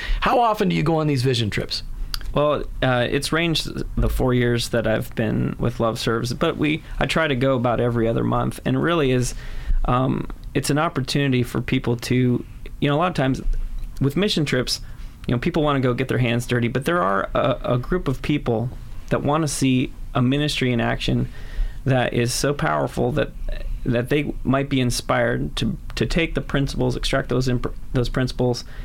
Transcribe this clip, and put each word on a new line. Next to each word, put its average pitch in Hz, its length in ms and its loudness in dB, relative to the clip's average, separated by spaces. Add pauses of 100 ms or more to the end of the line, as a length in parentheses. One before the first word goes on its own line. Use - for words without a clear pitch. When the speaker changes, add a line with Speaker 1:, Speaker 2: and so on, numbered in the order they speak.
(220)
Speaker 1:
How 233 180 2
often 214 300 2
do 175 60 2
you 165 80 2
go 160 160 2
on 156 80 2
these 139 160 2
vision 120 260 2
trips? - 340 -4 (500)
Speaker 2:
Well, 143 300 2 (180)
uh, 123 300 2
it's 139 220 0
ranged 165 340 0 (300)
the 117 120 2
four 127 240 2
years 120 360 2
that 117 180 0
I've 117 280 0
been 120 440 0
with 117 220 -2
Love 117 180 0
Serves, 120 340 0
but 165 220 0
we, 151 260 0 (160)
I 139 80 0
try 160 220 0
to 139 80 0
go 131 220 2
about 120 240 2
every 120 260 2
other 120 160 2
month, 120 400 0
and 131 140 0
it - 20 0
really 147 320 2
is, 123 240 2 (480)
um, 131 460 2 (240)
it's 139 160 0
an 143 80 4
opportunity 143 640 2
for - 160 -2
people 123 380 0
to, 123 480 2 (340)
you 139 80 2
know, 143 80 2
a 147 40 2
lot 180 100 2
of 165 60 -4
times 135 260 2 (580)
with 135 160 2
mission 180 300 2
trips, 127 340 0 (480)
you 123 80 2
know, 120 40 0
people 165 220 0
wanna 143 200 2
go 123 120 2
get 127 140 -2
their 120 120 0
hands 120 280 0
dirty, 120 220 2
but 139 160 -2
there 175 160 2
are 196 320 0
a, 123 400 0
a 123 40 2
group 180 300 -2
of 131 140 -2
people 127 480 0 (400)
that - 140 0
wanna 147 260 2
see 131 420 2 (240)
a 127 60 2
ministry 139 500 2
in 117 80 0
action 120 480 0 (560)
that 127 300 2
is 120 200 2
so 143 200 0
powerful 143 580 0
that, - 200 0 (540)
that 120 220 0
they 147 260 0 (120)
might 135 240 0
be 135 100 2
inspired 123 800 0
to, - 200 -2 (180)
to 107 100 2
take 160 280 0
the 135 80 0
principles, 131 540 0
extract - 320 -2
those 131 220 2
imp-, 123 260 0 (160)
those 123 160 2
principles, 127 560 0 (220)